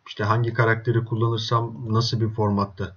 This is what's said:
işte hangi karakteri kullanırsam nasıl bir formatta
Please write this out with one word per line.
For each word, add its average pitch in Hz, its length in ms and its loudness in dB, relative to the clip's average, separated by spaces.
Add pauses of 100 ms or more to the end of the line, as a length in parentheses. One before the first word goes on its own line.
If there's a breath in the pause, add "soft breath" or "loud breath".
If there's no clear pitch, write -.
işte - 160 -6
hangi 113 300 2
karakteri 113 520 2
kullanırsam 113 880 -2
nasıl 113 280 2
bir 110 80 2
formatta 101 680 -2